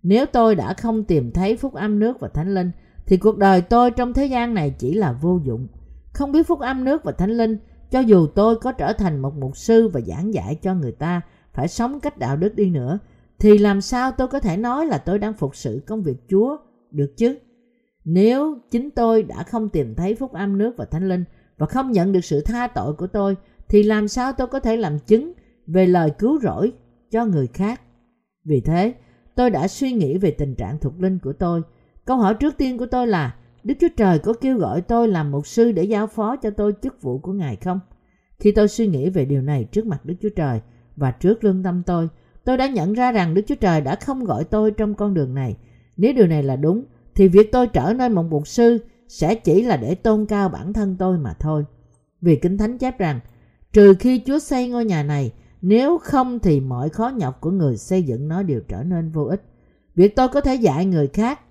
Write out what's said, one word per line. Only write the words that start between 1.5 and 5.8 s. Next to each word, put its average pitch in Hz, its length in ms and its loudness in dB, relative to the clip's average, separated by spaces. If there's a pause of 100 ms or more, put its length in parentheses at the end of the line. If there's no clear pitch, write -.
phúc 262 180 -8
âm 208 240 -2
nước 240 220 0
và 110 80 -10
Thánh 175 260 -4
Linh, 180 160 -2 (360)
thì 190 100 4
cuộc 202 220 2
đời 196 220 6
tôi 240 300 4
trong 247 220 -4
thế 269 140 0
gian 240 280 -2
này 147 240 -2
chỉ 135 160 -4
là 190 180 0
vô 170 320 0
dụng. 120 240 -6 (440)